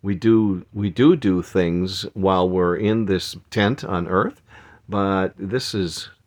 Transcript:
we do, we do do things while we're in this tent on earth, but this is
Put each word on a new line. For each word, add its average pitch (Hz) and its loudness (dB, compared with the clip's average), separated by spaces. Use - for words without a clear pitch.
we 98 -2
do, 110 2
we 101 -2
do 139 4
do 98 0
things 90 -2
while 95 2
we're 90 2
in 107 0
this 92 -2
tent 107 0
on 90 -4
earth, 104 -2
but 98 -2
this 98 -6
is 90 -6